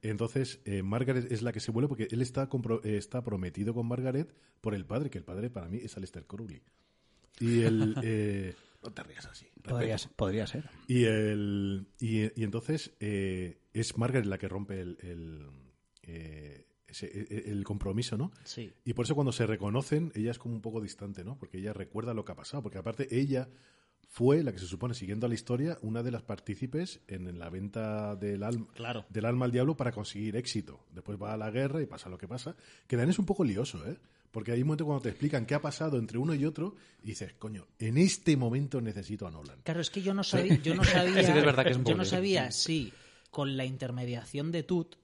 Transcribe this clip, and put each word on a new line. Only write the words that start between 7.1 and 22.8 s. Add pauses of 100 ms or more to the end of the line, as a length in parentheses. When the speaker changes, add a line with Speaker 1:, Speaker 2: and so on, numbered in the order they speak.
Speaker 1:
Y
el,
Speaker 2:
<laughs>
Speaker 1:
eh, (280)
no
te
rías
así, (160)
Speaker 3:
Podría
Speaker 1:
respeto. (120)
Speaker 3:
ser,
podría
ser. (180)
Speaker 1:
Y
el, (120)
y, (180)
y
entonces,
eh, (140)
es
Margaret
la
que
rompe
el,
el, (560)
eh, (220)
ese,
e-,
e-,
el
compromiso,
¿no? (120)
Speaker 2:
Sí. (100)
Speaker 1:
Y
por
eso
cuando
se
reconocen,
ella
es
como
un
poco
distante,
¿no?
Porque
ella
recuerda
lo
que
ha
pasado,
porque
aparte